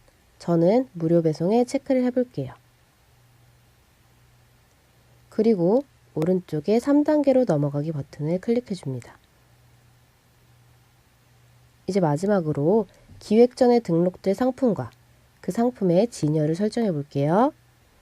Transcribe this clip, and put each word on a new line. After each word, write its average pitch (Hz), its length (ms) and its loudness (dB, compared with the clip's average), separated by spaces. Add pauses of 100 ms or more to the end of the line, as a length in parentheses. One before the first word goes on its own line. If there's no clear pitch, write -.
(400)
저는 180 520 2
무료 165 300 0
배송에 175 420 0
체크를 262 400 -2
해볼게요. 247 480 -4 (2750)
그리고 214 560 0 (300)
오른쪽에 180 680 -2
삼 285 240 2
단계로 277 420 2
넘어가기 147 460 -2
버튼을 151 480 -6
클릭해 233 340 -6
줍니다. 131 420 -12 (2750)
이제 190 140 -2
마지막으로 170 880 0 (320)
기획전에 240 580 4
등록될 180 560 0
상품과 247 560 -2 (500)
그 175 120 -8
상품의 226 560 0
진열을 156 480 -2
설정해 214 340 -2
볼게요. 156 640 0 (500)